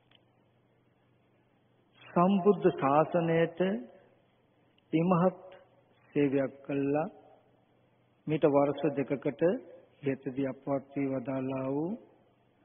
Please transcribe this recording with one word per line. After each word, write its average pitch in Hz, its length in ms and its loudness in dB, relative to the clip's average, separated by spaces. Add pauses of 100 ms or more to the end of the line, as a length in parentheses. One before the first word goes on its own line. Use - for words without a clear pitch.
(2000)
සම්බුද්ධ 180 680 2
ශාසනයට 165 920 0 (1300)
ඉමහත් 175 500 2 (600)
සේවයක් 139 540 0
කළා. 143 500 -2 (1160)
මීට 151 180 0
වර්ෂ 143 380 2 (100)
දෙකකට 139 500 -4 (580)
ඉහතදී 135 460 -4
අපවත් 135 440 -6
වී 139 180 -4
වදාළා 131 600 -4
වූ 151 240 -4 (720)